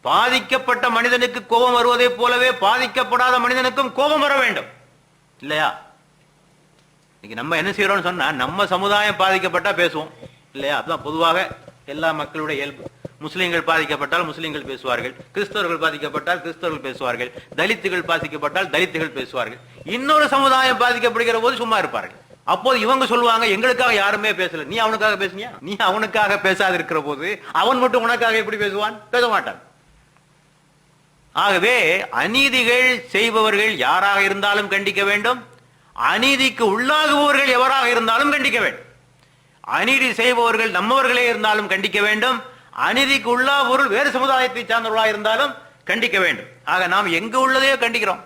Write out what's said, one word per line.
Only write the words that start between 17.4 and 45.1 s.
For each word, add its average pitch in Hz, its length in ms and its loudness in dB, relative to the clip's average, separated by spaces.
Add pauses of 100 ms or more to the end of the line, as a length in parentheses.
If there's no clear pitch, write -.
தலித்துகள் 185 500 -2
பாதிக்கப்பட்டால் 156 600 -2
தலித்துகள் 160 400 -2
பேசுவார்கள். 123 480 -8 (260)
இன்னொரு 277 440 0
சமுதாயம் 262 520 2
பாதிக்கப்படுகிற 233 640 0
போது 247 140 2
சும்மா 220 220 0
இருப்பார்கள். 131 480 -6 (180)
அப்போது 254 360 0
இவங்க 254 260 2
சொல்லுவாங்க, 233 420 2
"எங்களுக்காக 240 460 2
யாருமே 208 380 0
பேசல." 165 340 -4
நீ 180 120 -6
அவனுக்காக 214 480 0
பேசுனியா? 196 240 -10 (100)
நீ 185 180 -8
அவனுக்காக 208 600 0
பேசாது 190 340 2
இருக்கிற 165 280 -2
போது 147 400 -6 (100)
அவன் 226 260 2
மட்டும் 247 240 2
உனக்காக 226 360 0
எப்படி 208 200 -2
பேசுவான்? 208 420 -4 (120)
பேச 240 160 2
மாட்டான். 139 340 -2 (1700)
ஆகவே, 196 760 2
அநீதிகள் 247 1000 2
செய்பவர்கள் 214 680 2
யாராக 185 440 2
இருந்தாலும் 202 500 0
கண்டிக்க 196 320 -2
வேண்டும், 208 420 0 (480)
அநீதிக்கு 226 880 0
உள்ளாகுபவர்கள் 285 640 2
எவராக 254 420 2
இருந்தாலும் 240 440 2
கண்டிக்க 240 260 0
வேண்டும். - 260 -4 (760)
அநீதி 240 520 0
செய்பவர்கள் 226 580 2
நம்மவர்களே 247 560 2
இருந்தாலும் 214 420 0
கண்டிக்க 196 320 -2
வேண்டும், 214 400 0 (300)
அநீதிக்கு 240 720 0
உள்ளாகுபவர்கள் 269 460 2
வேறு 254 240 0
சமுதாயத்தை 254 540 0
சார்ந்தவர்களாக 220 420 0
இருந்தாலும் 220 460 0 (320)